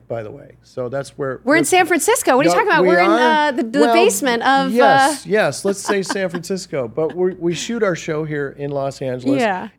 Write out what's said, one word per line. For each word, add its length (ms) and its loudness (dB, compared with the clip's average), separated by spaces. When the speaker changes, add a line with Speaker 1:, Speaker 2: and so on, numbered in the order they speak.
Speaker 1:
by 140 -6
the 80 -10
way. 320 -20
So 260 -8
that's 300 -8
where 260 -6
Speaker 2:
We're 120 2
in 60 0
Speaker 1:
that's 80 -2
Speaker 2:
San 160 4
Francisco. 500 2
What 100 4
are 20 6
you 60 4
Speaker 1:
No, 60 4
Speaker 2:
talking 80 0
about? 140 2
Speaker 1:
we 60 4
Speaker 2:
We're 120 4
in, 100 4
Speaker 1:
are. 380 2
Speaker 2:
uh, 40 0
the, 120 -2
the 160 -2
Speaker 1:
Well, 140 2
Speaker 2:
basement 480 2
of, 300 2
Speaker 1:
yes, 540 4
Speaker 2:
uh, 20 -12
Speaker 1:
yes. 360 0
Let's 160 -2
say 220 -2
San 280 -4
Francisco, 580 -6
but 260 -4
we, 200 0
we 200 -2
shoot 280 -4
our 140 0
show 280 -6
here 340 -6
in 120 -6
Los 320 -4
Angeles. 380 -2
Speaker 2:
Yeah. 280 -2